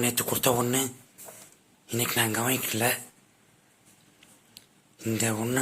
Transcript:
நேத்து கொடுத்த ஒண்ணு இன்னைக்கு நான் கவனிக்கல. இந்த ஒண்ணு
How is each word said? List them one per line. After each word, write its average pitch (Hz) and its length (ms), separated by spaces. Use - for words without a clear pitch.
நேத்து 120 260
கொடுத்த 117 220
ஒண்ணு 123 180
இன்னைக்கு 117 280
நான் 110 200
கவனிக்கல. 120 460
இந்த 113 160
ஒண்ணு 127 180